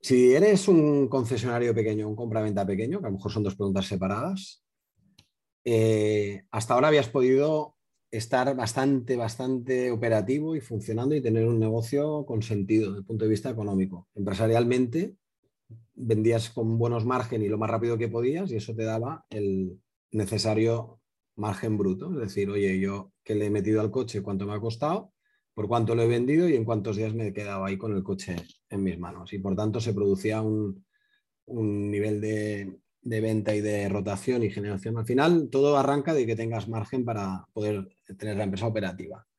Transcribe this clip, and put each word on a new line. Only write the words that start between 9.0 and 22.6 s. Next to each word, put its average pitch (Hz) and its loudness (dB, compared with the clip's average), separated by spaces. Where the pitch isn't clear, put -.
bastante 127 -2
operativo 120 0
y 147 -4
funcionando 113 -2
y 143 0
tener 113 2
un 117 2
negocio 135 0
con 113 -4
sentido 107 0
desde 101 -8
el 98 -12
punto 110 -2
de 110 4
vista 110 0
económico. 98 -2
Empresarialmente, 117 2
vendías 113 2
con 113 0
buenos 117 0
margen 123 -2
y 101 0
lo 107 0
más 107 -2
rápido 117 0
que 113 -2
podías 131 -2
y 113 -4
eso 113 -6
te 113 -4
daba 117 -4
el 95 -2
necesario 110 0
margen 107 -4
bruto. 95 -2
Es 147 -4
decir, 101 -2
"Oye, 98 0